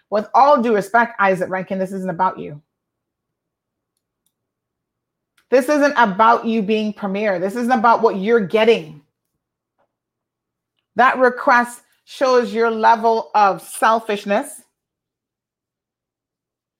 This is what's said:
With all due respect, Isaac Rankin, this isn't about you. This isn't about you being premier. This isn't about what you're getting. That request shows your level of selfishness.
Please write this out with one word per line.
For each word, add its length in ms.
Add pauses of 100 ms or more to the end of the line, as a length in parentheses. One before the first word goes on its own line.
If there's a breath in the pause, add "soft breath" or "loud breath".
(100)
With 240
all 260
due 140
respect, 460
Isaac 280
Rankin, 300
this 140
isn't 180
about 280
you. 220 (3000)
This 180
isn't 280
about 480
you 180
being 300
premier. 460
This 160
isn't 160
about 320
what 140
you're 240
getting. 600 (1900)
That 220
request 640 (220)
shows 500
your 160
level 640
of 280
selfishness. 1000 (2250)